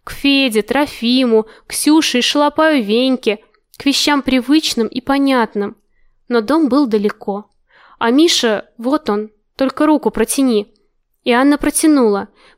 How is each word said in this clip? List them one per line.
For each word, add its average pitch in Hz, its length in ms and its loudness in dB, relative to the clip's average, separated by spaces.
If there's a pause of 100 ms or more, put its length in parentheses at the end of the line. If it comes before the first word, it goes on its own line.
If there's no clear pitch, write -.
к - 80 -16
Феде, 269 500 0
Трофиму, 240 840 0 (200)
Ксюше 294 520 0
и - 20 2
шалопаю 294 600 0
Веньке, 233 560 -2 (380)
к - 80 -20
вещам 277 360 0
привычным 254 640 0
и - 140 -8
понятным. 254 760 -2 (500)
Но 240 140 0
дом 285 280 0
был 277 180 2
далеко. 208 640 -4 (480)
А 233 140 0
Миша, 254 680 0
вот 269 320 -2
он, 214 220 -4 (240)
только 269 300 -2
руку 294 260 2
протяни. 226 600 -2 (500)
И 247 80 0
Анна 277 260 4
протянула, 247 720 0 (300)